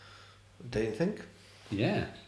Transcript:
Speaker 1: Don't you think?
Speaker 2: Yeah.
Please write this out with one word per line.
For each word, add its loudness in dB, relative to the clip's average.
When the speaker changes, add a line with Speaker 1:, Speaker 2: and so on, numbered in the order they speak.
Speaker 1:
Don't 2
you 0
think? 0
Speaker 2:
Yeah. 2